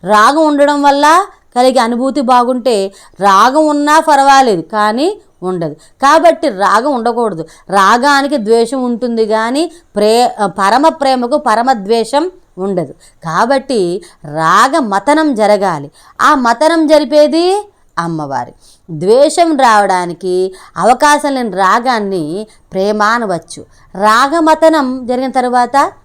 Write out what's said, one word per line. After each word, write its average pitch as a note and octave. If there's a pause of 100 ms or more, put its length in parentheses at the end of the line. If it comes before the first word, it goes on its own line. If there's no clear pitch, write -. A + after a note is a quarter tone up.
రాగం A3+
ఉండడం C#4+
వల్ల D4 (300)
కలిగే B3+
అనుభూతి A#3+
బాగుంటే A#3+ (280)
రాగం A3+
ఉన్నా D4
పర్వాలేదు C#4
కానీ A3+ (220)
ఉండదు. E3+
కాబట్టి D#4+
రాగం G#3
ఉండకూడదు. A3+ (240)
రాగానికి B3
ద్వేషం A#3
ఉంటుంది A#3
కానీ A#3+ (240)
ప్రే-, A3 (160)
పరమ G#3
ప్రేమకు C4
పరమ B3
ద్వేషం A#3 (280)
ఉండదు. F3+ (320)
కాబట్టి G#3 (220)
రాగ F3
మథనం C#4
జరగాలి. G3 (320)
ఆ C#4
మథనం D#4
జరిపేది D4+ (300)
అమ్మవారి. D3+ (380)
ద్వేషం C#4
రావడానికి F#3 (220)
అవకాశం C#4
లేని A#3+
రాగాన్ని G3 (260)
ప్రేమ G#3
అనవచ్చు. F3 (300)
రాగమథనం C4+
జరిగిన B3+
తర్వాత B3 (280)